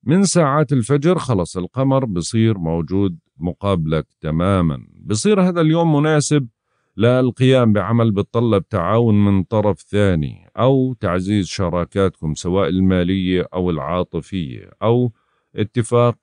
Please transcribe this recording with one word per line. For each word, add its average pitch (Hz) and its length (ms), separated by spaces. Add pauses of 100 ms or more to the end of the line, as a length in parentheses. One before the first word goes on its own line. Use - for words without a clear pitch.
من 180 200
ساعات 151 480
الفجر 147 460
خلص 104 380
القمر 131 480
بصير 110 540
موجود 85 600 (200)
مقابلك 82 680 (140)
تمامًا، 80 640 (180)
بصير 190 360
هذا 180 200
اليوم 160 360
مناسب 147 520 (480)
للقيام 127 760
بعمل 110 400
بتطلب 101 560
تعاون 104 560
من 98 180
طرف 104 380
ثاني 82 760
أو 131 440
تعزيز 95 460
شراكاتكم 85 880
سواء 90 340
المالية 92 840
أو 90 160
العاطفية 78 1000 (120)
أو 120 300 (440)
اتفاق 120 680